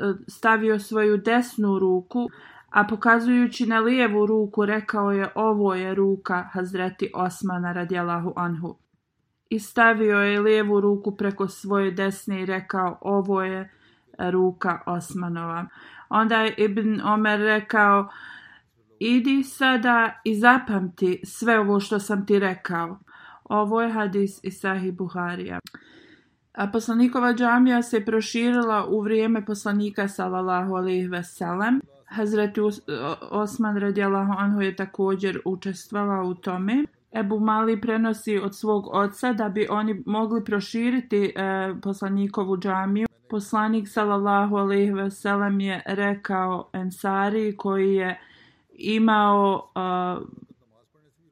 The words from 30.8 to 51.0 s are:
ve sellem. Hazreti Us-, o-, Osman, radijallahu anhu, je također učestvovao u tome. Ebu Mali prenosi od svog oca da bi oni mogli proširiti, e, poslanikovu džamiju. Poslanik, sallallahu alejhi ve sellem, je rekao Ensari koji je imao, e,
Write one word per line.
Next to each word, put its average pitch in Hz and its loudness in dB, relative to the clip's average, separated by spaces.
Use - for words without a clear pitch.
ve 180 -6
sellem. 196 -2
Hazreti 208 -2
Us-, 208 0
o-, 147 -6
Osman, 208 -2
radijallahu 196 0
anhu, 202 0
je 190 -2
također 190 -2
učestvovao 190 -4
u 185 -4
tome. 196 -2
Ebu 214 -2
Mali 220 2
prenosi 220 0
od 196 -4
svog 208 0
oca 202 0
da 208 -2
bi 208 0
oni 214 -2
mogli 214 -2
proširiti, 220 -2
e, 190 -2
poslanikovu 196 -2
džamiju. 196 0
Poslanik, 214 -2
sallallahu 202 2
alejhi 196 2
ve 196 -2
sellem, 202 0
je 196 -2
rekao 196 -2
Ensari 196 -2
koji 196 0
je 185 -2
imao, 208 2
e, 180 -4